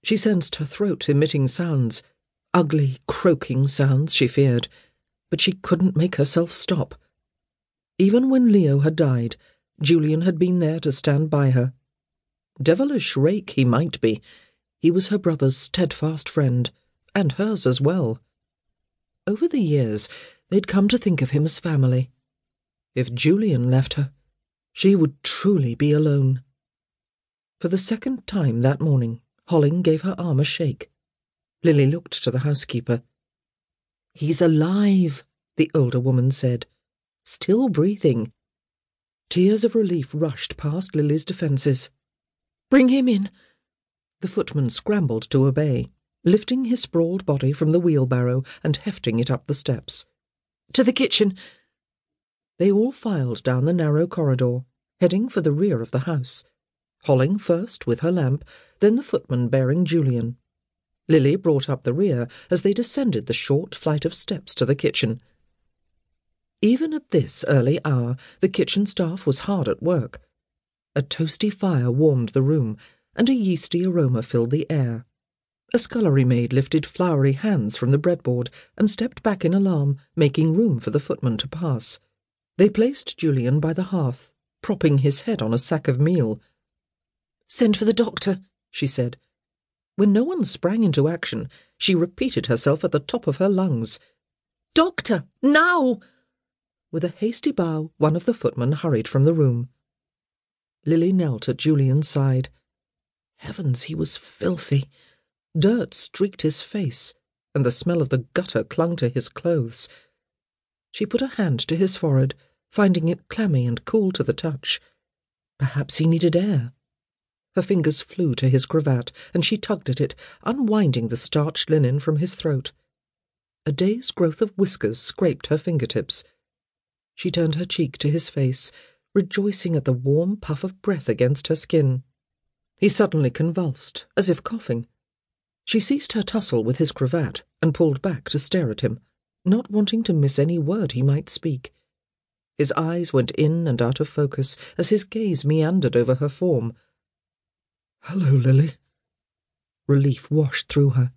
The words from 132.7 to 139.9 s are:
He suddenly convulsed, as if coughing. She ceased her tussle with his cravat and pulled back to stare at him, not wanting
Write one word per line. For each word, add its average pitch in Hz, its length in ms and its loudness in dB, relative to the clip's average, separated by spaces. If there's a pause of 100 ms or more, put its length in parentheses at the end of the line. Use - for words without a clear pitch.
He 202 120 2
suddenly 170 400 2
convulsed, 160 800 -4 (100)
as 190 140 2
if 156 120 -2
coughing. 120 440 -6 (760)
She - 160 0
ceased 285 340 0
her 214 100 -2
tussle 190 400 -2
with 123 140 -2
his 156 140 0
cravat 143 520 -4 (180)
and 160 140 0
pulled 147 260 0
back - 280 -6
to 151 100 -2
stare 151 320 -2
at 104 100 -8
him, 120 180 -4 (460)
not 208 240 2
wanting 214 340 0